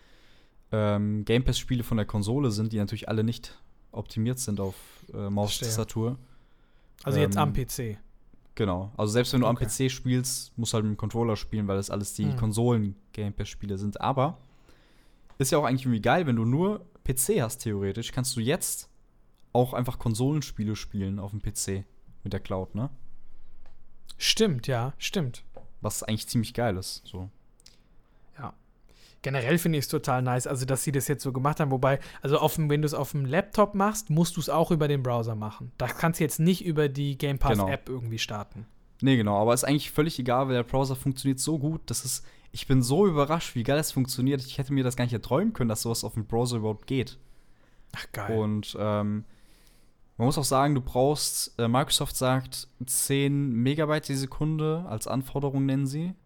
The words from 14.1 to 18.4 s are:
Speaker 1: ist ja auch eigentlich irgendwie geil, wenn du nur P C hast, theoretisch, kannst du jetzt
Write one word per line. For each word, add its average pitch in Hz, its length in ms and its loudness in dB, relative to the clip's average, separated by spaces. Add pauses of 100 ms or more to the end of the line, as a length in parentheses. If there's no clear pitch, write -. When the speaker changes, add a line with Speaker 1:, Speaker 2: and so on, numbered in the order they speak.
Speaker 1:
ist 135 140 0
ja 165 60 4
auch 147 80 4
eigentlich 131 180 2
irgendwie 120 180 2
geil, 151 240 4
wenn 120 120 2
du 113 80 2
nur 170 400 2 (180)
P 131 120 -2
C - 280 2
hast, - 160 -4
theoretisch, 98 540 -4
kannst - 240 -2
du - 20 -4
jetzt - 500 -2 (640)